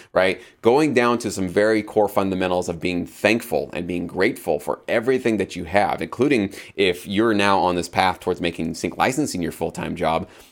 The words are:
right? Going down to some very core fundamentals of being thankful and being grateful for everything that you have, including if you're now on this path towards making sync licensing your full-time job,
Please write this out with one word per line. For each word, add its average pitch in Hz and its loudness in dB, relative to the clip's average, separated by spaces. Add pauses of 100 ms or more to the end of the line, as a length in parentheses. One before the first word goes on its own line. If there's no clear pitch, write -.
(140)
right? 92 2 (220)
Going 139 4
down 120 4
to 113 -4
some 95 -4
very 104 4
core 104 2
fundamentals 92 0
of 85 -6
being 87 -2
thankful 80 0
and 85 -6
being 87 -4
grateful 92 -2
for - -6
everything 117 0
that 95 -4
you 87 -8
have, 85 0
including 113 0 (220)
if 90 0
you're 107 2
now 101 2
on 90 2
this 85 -4
path 95 0
towards 90 -4
making 85 -4
sync 85 -6
licensing 123 -2
your 82 -4
full-time 82 -6
job, 82 -2 (240)